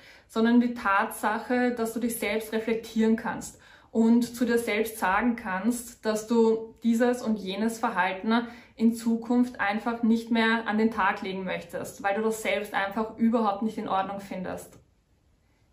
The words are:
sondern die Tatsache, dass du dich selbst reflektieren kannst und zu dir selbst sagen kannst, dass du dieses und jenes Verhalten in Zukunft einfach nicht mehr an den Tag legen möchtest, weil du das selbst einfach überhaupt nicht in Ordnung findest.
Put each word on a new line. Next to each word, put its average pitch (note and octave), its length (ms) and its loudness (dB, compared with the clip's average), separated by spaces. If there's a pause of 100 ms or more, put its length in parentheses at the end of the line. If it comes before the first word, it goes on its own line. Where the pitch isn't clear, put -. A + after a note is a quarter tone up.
(280)
sondern A3+ 320 4
die A#3+ 140 2
Tatsache, A3 1000 0
dass A3+ 220 -2
du A#3 80 -6
dich A#3 180 -2
selbst A3 320 -4
reflektieren A3 640 0
kannst F#3+ 440 -6 (320)
und A#3 440 4
zu B3+ 100 0
dir A#3+ 120 2
selbst A3 420 -2
sagen G#3+ 380 2
kannst, G3+ 680 -4
dass G#3+ 220 -2
du A3+ 560 2
dieses A#3+ 380 2
und G#3+ 180 0
jenes G3 400 -2
Verhalten G#3+ 680 0 (280)
in A3+ 180 4
Zukunft A#3+ 680 0
einfach G#3+ 440 -2
nicht A3+ 260 2
mehr A3+ 380 2
an G#3 100 0
den A3 140 4
Tag G3+ 300 0
legen F#3+ 240 -6
möchtest, E3+ 580 -8
weil G3 120 0
du A3 60 -2
das A3 220 -2
selbst G#3 300 -2
einfach G3+ 440 -4
überhaupt A3+ 440 2
nicht G#3+ 160 -4
in G#3 100 -6
Ordnung F#3+ 320 -2
findest. F3+ 580 -10 (960)